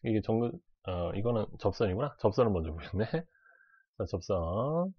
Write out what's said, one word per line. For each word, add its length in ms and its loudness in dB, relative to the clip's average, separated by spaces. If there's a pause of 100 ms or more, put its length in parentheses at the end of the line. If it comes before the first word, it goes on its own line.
이게 180 2
정근-, 300 2 (320)
어, 320 -2
이거는 320 0 (100)
접선이구나. 600 0
접선을 320 4
먼저 200 0
구했네. 340 -4 (920)
자, 100 -2
접선. 920 0